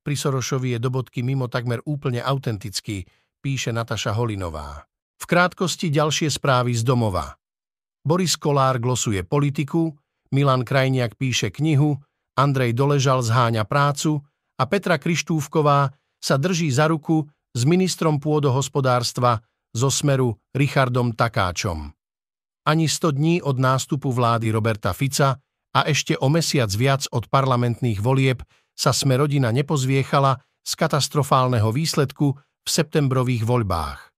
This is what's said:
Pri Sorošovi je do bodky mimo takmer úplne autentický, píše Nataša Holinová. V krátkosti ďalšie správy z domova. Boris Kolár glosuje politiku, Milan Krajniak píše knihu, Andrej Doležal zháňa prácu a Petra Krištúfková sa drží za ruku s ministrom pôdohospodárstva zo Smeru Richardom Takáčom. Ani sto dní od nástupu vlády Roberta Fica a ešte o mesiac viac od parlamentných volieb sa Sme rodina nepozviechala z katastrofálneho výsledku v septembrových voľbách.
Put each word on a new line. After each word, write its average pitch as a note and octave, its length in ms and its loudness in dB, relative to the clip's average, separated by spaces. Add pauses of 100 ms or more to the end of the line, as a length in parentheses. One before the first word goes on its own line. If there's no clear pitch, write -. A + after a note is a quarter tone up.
Pri C#3+ 160 -4
Sorošovi C3 580 -4
je A#2 60 -4
do C3 80 -2
bodky B2+ 320 -6
mimo C3 240 -2
takmer A#2+ 400 -4
úplne C#3+ 400 -4
autentický, A2 800 -6 (320)
píše C3+ 320 -6
Nataša A2+ 480 -4
Holinová. E2+ 640 -6 (400)
V - 80 -12
krátkosti F3 640 0
ďalšie D3+ 400 0
správy B2 400 0
z A2+ 100 -2
domova. G#2+ 540 0 (640)
Boris E3+ 340 0
Kolár C3+ 460 0
glosuje A#2 420 -2
politiku, D3 680 -2 (400)
Milan C3+ 320 2
Krajniak C3 500 0
píše B2 380 -2
knihu, D3 480 0 (320)
Andrej C3 400 2
Doležal C3+ 480 2
zháňa A#2 480 2
prácu C#3+ 500 0 (380)
a C3 80 0
Petra E3+ 320 0
Krištúfková D3 960 0 (240)
sa - 180 0
drží E3 380 0
za D#3 160 2
ruku D#3 400 0 (240)
s A#2 100 -2
ministrom E3 540 2
pôdohospodárstva C3 1200 0 (320)
zo C3 240 0
Smeru C3 400 2 (180)
Richardom B2+ 640 0
Takáčom. F2+ 800 -2 (680)
Ani D#3+ 240 2
sto D#3+ 240 0
dní D#3+ 320 0
od C3+ 160 -2
nástupu C3 480 0
vlády A#2 400 0
Roberta A2 480 0
Fica C3+ 400 0 (400)
a C3 80 4
ešte D#3 320 0
o C3+ 160 0
mesiac D3 400 0
viac C3+ 400 0
od A#2+ 160 -4
parlamentných A#2+ 720 0
volieb C3 400 0 (320)
sa - 240 0
Sme C3+ 240 2
rodina C#3 320 2
nepozviechala C3+ 880 0 (240)
z - 160 -10
katastrofálneho C3+ 960 2
výsledku D3 640 0
v - 320 -14
septembrových B2+ 720 0
voľbách. F#2 560 -2 (180)